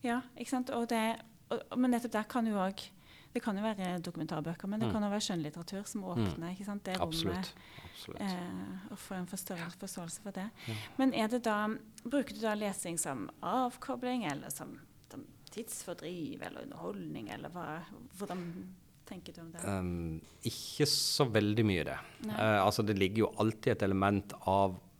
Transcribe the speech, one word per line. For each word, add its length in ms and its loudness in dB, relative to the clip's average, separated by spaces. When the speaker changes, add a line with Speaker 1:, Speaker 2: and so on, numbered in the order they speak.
Speaker 1:
Ja, 200 2
ikke 120 -8
sant? 220 2
Og 180 2
det, 280 4
og, 260 -2
men 140 6
nettopp 200 2
der 120 2
kan 240 2
jo 100 4
også, 320 0
det 80 0
kan 140 2
jo 60 0
være 380 0
dokumentarbøker, 680 -4
men 120 -2
det 80 2
Speaker 2:
Mm. 60 2
Speaker 1:
kan 100 2
også 80 2
være 160 0
skjønnlitteratur 600 -4
som 140 -6
Speaker 2:
Mm. 80 -6
Speaker 1:
åpner, 420 0
ikke 140 -8
sant? 200 -6
Det 120 -2
rommet, 100 0
Speaker 2:
Absolutt. 460 -2
Absolutt. 380 -12
Speaker 1:
eh, 680 -6
og 60 -10
får 200 -10
en 100 -4
forstørre 320 -6
Speaker 2:
Ja. 100 -6
Speaker 1:
forståelse 520 -10
for 100 -8
det. 180 -4
Speaker 2:
Ja. 60 -2
Speaker 1:
Men 160 6
er 140 2
det 160 0
da, 240 2
bruker 300 0
du 80 -10
da 140 2
lesing 420 -2
som 320 -2
avkobling, 840 -2
eller 240 -4
som, 300 -8
som 140 -12
tidsfordriv, 920 -6
eller 220 -8
underholdning, 680 -8
eller 200 -8
hva, 340 -8
hvordan 560 -8
tenker 280 -12
du 80 -14
om 100 -14
det? 140 -12
Speaker 2:
Ehm, 560 -2
ikke 440 0
så 420 2
veldig 360 6
mye 180 4
det. 140 -2
Speaker 1:
Nei. 100 -2
Speaker 2:
Eh, 300 6
altså, 200 6
det 120 2
ligger 200 4
jo 200 6
alltid 360 4
et 100 2
element 500 4
av 320 4